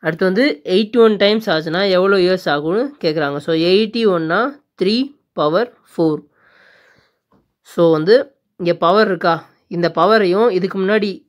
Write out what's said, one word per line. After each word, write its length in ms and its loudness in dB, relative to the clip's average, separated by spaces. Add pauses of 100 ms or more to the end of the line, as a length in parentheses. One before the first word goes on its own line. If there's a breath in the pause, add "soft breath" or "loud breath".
அடுத்து 260 -2
வந்து 160 0 (300)
எயிட்டி 280 0
ஒன் 100 4 (100)
times 300 0
ஆச்சுன்னா 280 -2 (160)
எவ்வளோ 260 2
years 300 0
ஆகும்னு 280 -2 (220)
கேட்குறாங்க. 420 -2
So 60 -4 (200)
எயிட்டி 300 0 (140)
ஒன்னா 240 -2 (420)
த்ரீ 140 0 (440)
power 300 0 (220)
ஃபோர். 280 -2 (1500 soft breath)
So 100 0 (140)
வந்து 180 4 (440)
இங்கே 160 -2 (100)
பவர் 260 4
இருக்கா, 240 0 (400 soft breath)
இந்த 120 -2 (120)
பவரையும் 580 2
இதுக்கு 240 -4
முன்னாடி 300 0 (180)